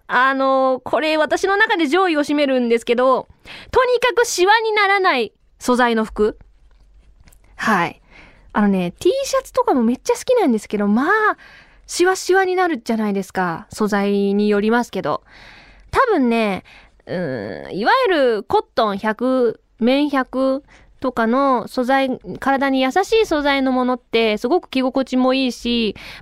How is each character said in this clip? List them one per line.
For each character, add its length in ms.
あ 260
の、 500
こ 160
れ 160
私 320
の 80
中 220
で 100
上 220
位 80
を 20
占 160
め 100
る 140
ん 80
で 100
す 60
け 120
ど、 340
と 140
に 160
か 120
く 120
シ 200
ワ 140
に 140
な 140
ら 120
な 200
い 120
素 180
材 200
の 100
服。 320
は 320
い。 120
あ 80
の 60
ね、 320
T 120
シ 140
ャ 40
ツ 120
と 100
か 100
も 80
め 120
っ 100
ち 80
ゃ 20
好 100
き 120
な 100
ん 60
で 80
す 80
け 100
ど、 100
ま 200
あ、 40
シ 180
ワ 100
シ 200
ワ 100
に 100
な 120
る 100
じ 160
ゃ 20
な 140
い 40
で 100
す 100
か。 400
素 140
材 480
に 140
よ 120
り 80
ま 140
す 80
け 100
ど。 220
多 100
分 180
ね、 340
う 40
ー 580
ん、 60
い 100
わ 60
ゆ 60
る 300
コ 160
ッ 60
ト 160
ン 80
百、 600
綿 300
百 540
と 120
か 140
の 420
素 180
材、 340
体 300
に 120
優 100
し 40
い 40
素 160
材 220
の 80
も 140
の 100
っ 40
て 380
す 100
ご 140
く 80
着 120
心 240
地 120
も 160
い 140
い 40
し、 440